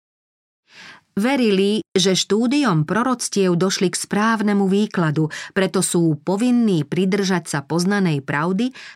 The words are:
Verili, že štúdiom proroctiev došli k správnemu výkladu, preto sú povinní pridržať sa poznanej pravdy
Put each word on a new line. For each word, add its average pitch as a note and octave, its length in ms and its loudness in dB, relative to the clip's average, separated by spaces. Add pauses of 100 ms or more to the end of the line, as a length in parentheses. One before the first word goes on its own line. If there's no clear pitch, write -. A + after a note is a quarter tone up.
(1200)
Verili, G#3+ 720 2
že F#3 240 2
štúdiom A3 720 0
proroctiev G3 720 0
došli F#3+ 320 0
k - 80 -6
správnemu G#3 640 0
výkladu, F#3 640 0 (240)
preto F#3+ 320 0
sú E3 400 0
povinní G#3 640 0
pridržať F#3+ 640 -2
sa C#3 160 -4
poznanej F3 560 0
pravdy F3 480 -2 (260)